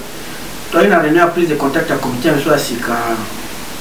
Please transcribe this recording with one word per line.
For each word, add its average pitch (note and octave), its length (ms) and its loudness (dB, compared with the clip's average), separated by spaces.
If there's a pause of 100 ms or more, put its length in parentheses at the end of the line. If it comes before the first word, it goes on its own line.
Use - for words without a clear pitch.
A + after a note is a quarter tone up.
(720)
toye F3+ 180 6
na F3 100 6
réunion D#3 240 4
ya E3+ 40 6
prise E3+ 220 2
de D3 60 2
contact C#3 340 0
ya C#3+ 60 2
comité B2 320 -2
ya D3+ 60 4
biso C#3 160 0
ya D3 80 4
sika A#2 580 -2 (640)